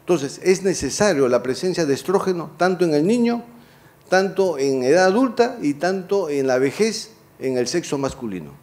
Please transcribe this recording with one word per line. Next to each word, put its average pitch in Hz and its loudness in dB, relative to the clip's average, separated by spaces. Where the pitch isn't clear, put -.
Entonces 143 -2
es 180 2
necesario 165 0
la 120 2
presencia 160 -2
de 139 2
estrógeno 180 -2
tanto 180 2
en 160 2
el 147 4
niño, 233 2
tanto 190 0
en 135 0
edad 170 4
adulta 240 2
y 143 -2
tanto 180 -2
en 139 0
la 127 2
vejez 190 -2
en 131 -4
el 123 0
sexo 165 -4
masculino. 104 -8